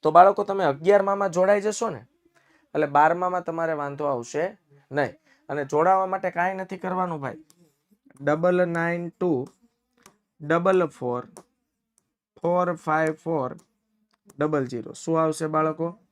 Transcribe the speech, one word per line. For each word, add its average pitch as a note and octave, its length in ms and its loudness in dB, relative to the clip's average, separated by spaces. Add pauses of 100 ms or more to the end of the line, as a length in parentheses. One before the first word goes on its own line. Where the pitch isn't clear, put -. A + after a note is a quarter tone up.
તો D#3 100 2
બાળકો, G3 320 8
તમે G3 200 -2
અગિયારમાં G3 640 2
જોડાઈ F#3+ 320 2
જશો G#3+ 280 -4
ને, A#2+ 160 -12 (720)
એટલે D3+ 100 0
બારમામાં F3 580 2
તમારે E3 300 -4
વાંધો C#3+ 320 -6
આવશે C#3+ 520 -4 (340)
નહીં. C3+ 220 -2 (360)
અને C#3+ 160 -4
જોડાવા F3 400 2
માટે F#3 260 -4
કાંઈ F3+ 220 -2
નથી F#3+ 240 -10
કરવાનું F3+ 440 -4
ભાઈ. B2+ 220 -10 (800)
ડબલ F3 460 2
નાઇન E3+ 420 -4
ટુ D3+ 380 -2 (920)
ડબલ E3+ 460 2
ફોર B2 400 -6 (1120)
ફોર F3 320 0
ફાઈવ D#3 400 0
ફોર D#3 440 -6 (840)
ડબલ D3 260 0
ઝીરો. A#2+ 280 -10
શું E3 280 -2
આવશે D#3+ 260 -2
બાળકો? D#3 520 -2 (120)